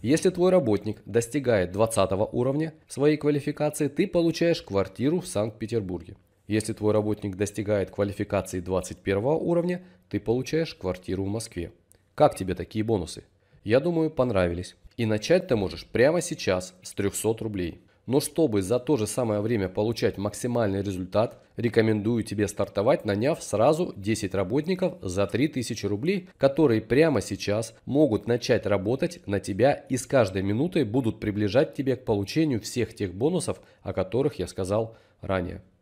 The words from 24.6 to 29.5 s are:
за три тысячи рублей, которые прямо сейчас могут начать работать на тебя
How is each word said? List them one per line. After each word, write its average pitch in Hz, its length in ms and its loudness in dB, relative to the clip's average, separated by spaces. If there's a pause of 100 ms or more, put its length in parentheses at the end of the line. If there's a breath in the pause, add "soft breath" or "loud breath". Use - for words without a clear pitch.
за 98 260 -2
три 139 180 0
тысячи 120 400 -4
рублей, 127 500 -2
которые 135 440 4
прямо 135 400 4
сейчас 101 540 -4 (100)
могут 123 420 2
начать 117 400 0
работать 104 600 0
на 101 120 0
тебя 104 340 2 (160)